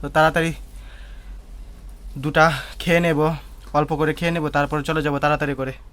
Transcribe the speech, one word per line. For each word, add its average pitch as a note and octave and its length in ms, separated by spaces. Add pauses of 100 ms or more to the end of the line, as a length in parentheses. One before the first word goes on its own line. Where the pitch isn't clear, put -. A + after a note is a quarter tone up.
তো C#3+ 60 (100)
তাড়াতাড়ি D#3+ 360 (1700)
দুটা D#3 220 (360)
খেয়ে E3+ 240
নেব, D#3 140 (580)
অল্প D3 120 (100)
করে D#3 180
খেয়ে E3+ 180
নেব, D#3+ 80 (120)
তারপরে C#3+ 320
চলে D#3+ 180
যাবো C#3+ 180
তাড়াতাড়ি D3 360
করে। C3 120 (200)